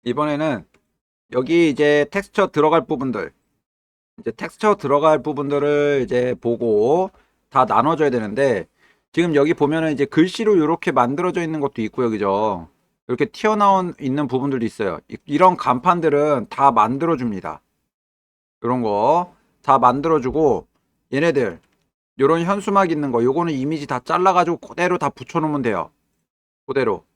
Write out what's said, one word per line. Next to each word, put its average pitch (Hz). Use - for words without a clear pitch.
이번에는 147
여기 151
이제 147
텍스처 196
들어갈 156
부분들, 120
이제 113
텍스처 214
들어갈 147
부분들을 143
이제 123
보고 117
다 131
나눠줘야 135
되는데, 113
지금 165
여기 147
보면은 156
이제 135
글씨로 185
요렇게 160
만들어져 156
있는 156
것도 135
있고요. 117
그죠? 101
이렇게 123
튀어나온, 196
있는 143
부분들도 131
있어요. 95
이, -
이런 170
간판들은 147
다 139
만들어줍니다. 113
요런 123
거 120
다 135
만들어주고, 131
얘네들, 131
요런 160
현수막 196
있는 147
거, 117
요거는 156
이미지 143
다 127
잘라가지고 175
그대로 175
다 143
붙여놓으면 151
돼요. 92
그대로. 120